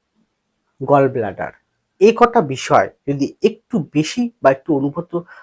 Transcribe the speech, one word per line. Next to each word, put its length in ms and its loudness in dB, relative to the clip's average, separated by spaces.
গল 240 2
ব্লাডার, 440 -8
এই 180 6
কটা 240 4
বিষয় 500 0
যদি 340 -4
একটু 500 -4
বেশি 380 -4
বা 80 4
একটু 260 -2
অনুভূত 400 -6